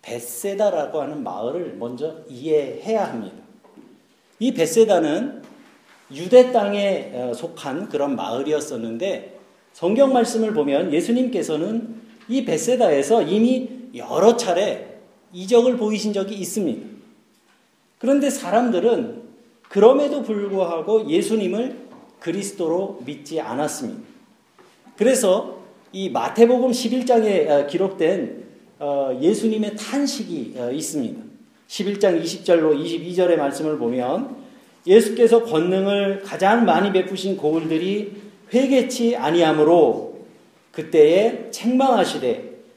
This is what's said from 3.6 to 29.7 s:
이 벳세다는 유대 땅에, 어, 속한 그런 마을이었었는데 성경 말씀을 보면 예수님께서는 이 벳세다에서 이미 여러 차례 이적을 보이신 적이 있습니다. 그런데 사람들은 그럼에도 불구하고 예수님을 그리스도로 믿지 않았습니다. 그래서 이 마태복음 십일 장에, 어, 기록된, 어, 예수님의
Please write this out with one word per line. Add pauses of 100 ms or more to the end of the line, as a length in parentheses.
이
벳세다는 (680)
유대
땅에,
어,
속한
그런
마을이었었는데 (400)
성경
말씀을
보면
예수님께서는 (280)
이
벳세다에서
이미 (260)
여러
차례 (340)
이적을
보이신
적이
있습니다. (1120)
그런데
사람들은 (460)
그럼에도
불구하고
예수님을 (440)
그리스도로
믿지
않았습니다. (960)
그래서 (280)
이
마태복음
십일
장에,
어,
기록된, (360)
어,
예수님의